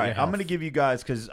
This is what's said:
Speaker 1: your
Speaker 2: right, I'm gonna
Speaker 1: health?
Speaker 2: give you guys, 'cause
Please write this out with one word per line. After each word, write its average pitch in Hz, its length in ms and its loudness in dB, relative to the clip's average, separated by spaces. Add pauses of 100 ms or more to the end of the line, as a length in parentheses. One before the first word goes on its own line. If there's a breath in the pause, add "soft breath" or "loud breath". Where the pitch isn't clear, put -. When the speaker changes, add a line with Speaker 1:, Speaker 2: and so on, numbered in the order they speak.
Speaker 1:
your - 80 -
Speaker 2:
right, - 40 -2
I'm 147 120 2
gonna 202 60 0
Speaker 1:
health? 190 100 -4
Speaker 2:
give 170 160 -2
you 156 80 -4
guys, 135 320 2
'cause 117 300 -4